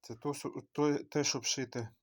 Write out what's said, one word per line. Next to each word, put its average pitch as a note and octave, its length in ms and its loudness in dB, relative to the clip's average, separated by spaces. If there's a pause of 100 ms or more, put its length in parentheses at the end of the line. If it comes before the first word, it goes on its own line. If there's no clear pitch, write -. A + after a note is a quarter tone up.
Це - 140 -10
то, C#3+ 200 -4
що, C#3 280 -6 (100)
то, D3 260 4
те, - 260 0
що C#3+ 140 2
обшите. A#2+ 500 -2 (140)